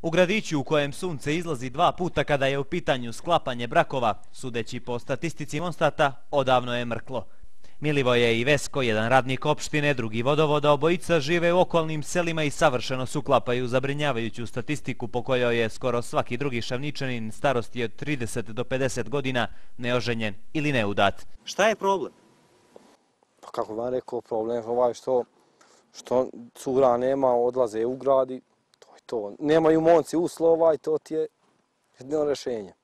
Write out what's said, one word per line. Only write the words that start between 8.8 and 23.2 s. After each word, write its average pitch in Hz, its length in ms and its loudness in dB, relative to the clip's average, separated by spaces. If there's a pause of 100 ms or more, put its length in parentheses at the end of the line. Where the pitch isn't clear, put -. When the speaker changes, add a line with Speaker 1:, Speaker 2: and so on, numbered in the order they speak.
Speaker 1:
jedan 113 280 2
radnik 131 360 2
opštine, 147 480 0
drugi 113 280 -2
vodovoda, 147 500 4
obojica 165 480 2
žive 170 340 2
u 180 60 4
okolnim 160 440 0
selima 165 400 0
i 147 80 2
savršeno 131 540 2
se 147 140 -2
uklapaju 127 460 2
u - 20 -4
zabrinjavajuću 123 800 -2
statistiku 131 600 -4
po 120 160 -2
kojoj 123 360 2
je 113 100 2
skoro 120 320 -2
svaki 123 360 -2
drugi 123 240 -2
Šavničanin 127 720 -4
starosti 120 520 -2
od 110 120 -6
trideset 123 500 -4
do 113 180 -6
pedeset 127 460 -2
godina 127 380 -2 (300)
neoženjen 117 560 0 (200)
ili 147 180 0
neudat. 101 540 2 (180)
Speaker 2:
Šta - 240 2
je 220 80 2
problem? 190 360 -2 (1300)